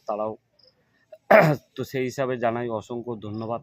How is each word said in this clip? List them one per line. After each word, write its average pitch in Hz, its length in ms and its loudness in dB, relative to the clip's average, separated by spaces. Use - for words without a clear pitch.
তারাও। 107 280 -4
<clears throat> 170 460 6
তো 131 80 -8
সেই 131 200 -6
হিসাবে 127 340 -4
জানাই 120 320 -2
অসংখ্য 117 460 -8
ধন্যবাদ 110 480 -8